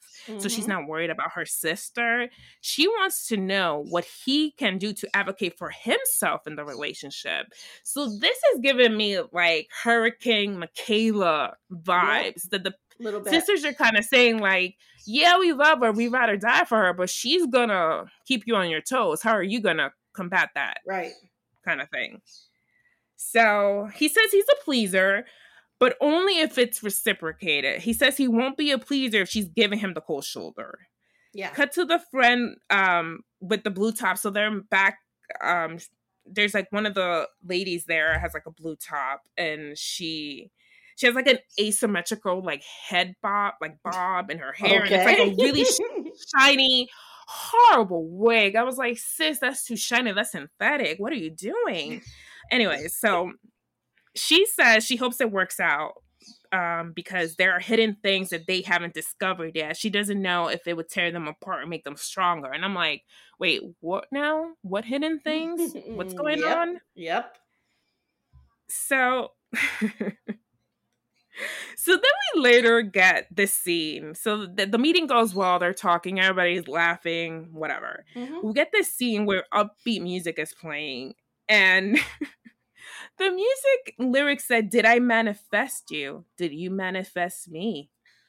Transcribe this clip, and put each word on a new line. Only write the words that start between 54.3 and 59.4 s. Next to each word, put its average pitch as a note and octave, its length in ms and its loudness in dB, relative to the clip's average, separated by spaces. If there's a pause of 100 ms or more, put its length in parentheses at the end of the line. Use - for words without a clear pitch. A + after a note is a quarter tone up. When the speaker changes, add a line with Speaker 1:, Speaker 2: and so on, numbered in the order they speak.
Speaker 1:
says A3+ 360 4
she B3+ 120 -2
hopes A#3+ 260 -2
it A3+ 100 0
works F#3 280 -2
out, D#3 420 -2 (500)
um, E3+ 420 -4
because E3+ 420 -6
there F#3 160 2
are F3+ 80 0
hidden A3 420 2
things F#3+ 280 0
that E3 180 -6
they F#3 140 0
haven't F3 340 -2
discovered E3+ 600 -6